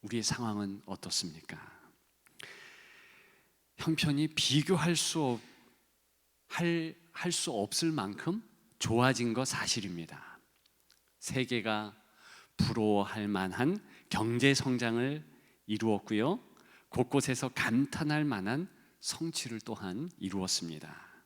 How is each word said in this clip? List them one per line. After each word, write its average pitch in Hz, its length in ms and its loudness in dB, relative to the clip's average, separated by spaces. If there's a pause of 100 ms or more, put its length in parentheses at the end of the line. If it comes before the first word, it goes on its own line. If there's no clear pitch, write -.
우리의 110 220 -4
상황은 104 640 -2
어떻습니까? - 1040 -8 (1800)
형편이 156 520 2
비교할 156 680 4
수 - 260 0
없-, 120 200 0 (1040)
할, 170 480 0 (160)
할 - 180 -2
수 - 200 -2
없을 123 420 0
만큼 151 500 -2 (400)
좋아진 120 500 4
거 123 120 0
사실입니다. 87 960 -4 (800)
세계가 110 760 -2 (600)
부러워할 104 720 2
만한 101 500 0 (320)
경제 120 440 4
성장을 127 680 0 (420)
이루었고요. 110 760 0 (480)
곳곳에서 131 600 0
감탄할 151 760 0
만한 127 440 -2 (300)
성취를 127 640 -6
또한 107 580 -6
이루었습니다. 85 840 -4 (260)